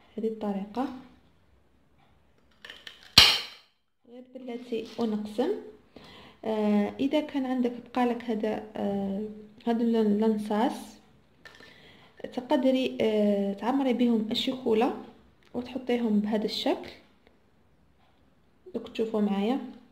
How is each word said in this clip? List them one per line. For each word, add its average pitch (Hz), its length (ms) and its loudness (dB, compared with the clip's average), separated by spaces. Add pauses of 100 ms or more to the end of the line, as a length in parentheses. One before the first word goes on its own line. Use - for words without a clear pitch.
(180)
بهذه 214 100 -2
الطريقة، 214 600 -4 (3250)
غير 247 140 -18 (120)
بلاتي 240 520 -8 (120)
ونقسم. 226 500 0 (960)
آه، 208 540 2
إذا 277 220 2
كان 285 240 -2
عندك 247 260 0 (140)
بقالك 240 380 0
هذا، 214 400 -2 (120)
آه، 202 460 -2 (460)
هذا 233 160 0
اللون-، 220 360 4
لونصاص، 220 760 0 (1400)
تقدري، 262 680 2
آه، 208 520 4
تعمري 254 400 2
بهم 226 380 4
الشوكولا 240 640 2 (600)
وتحطيهم 240 680 0
بهذا 214 260 0
الشكل، 302 440 -2 (1800)
دوك 233 160 -6
تشوفوا 220 320 -2
معايا. 202 380 2 (320)